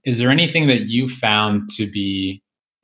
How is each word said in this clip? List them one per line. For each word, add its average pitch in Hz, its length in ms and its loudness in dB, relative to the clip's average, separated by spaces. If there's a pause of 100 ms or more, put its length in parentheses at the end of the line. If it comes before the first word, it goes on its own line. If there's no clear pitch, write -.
is 123 120 0
there 123 140 2
anything 160 360 2
that 113 200 2
you 123 220 -2
found 107 640 0
to 107 180 -4
be 98 520 -4 (420)